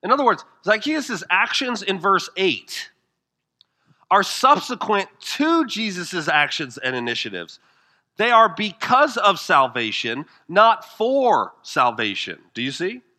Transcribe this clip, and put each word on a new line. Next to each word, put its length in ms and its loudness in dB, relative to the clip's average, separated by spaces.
In 100 2
other 120 2
words, 200 2
Zacchaeus' 640 -2
actions 520 -2
in 160 -2
verse 380 0
eight 540 -4
are 120 4
subsequent 840 0
to 460 0
Jesus' 640 -6
actions 480 0
and 180 -6
initiatives. 640 -6
They 140 0
are 180 8
because 680 0
of 220 2
salvation, 880 0
not 360 4
for 800 0
salvation. 760 -2
Do 80 -6
you 100 -6
see? 300 -8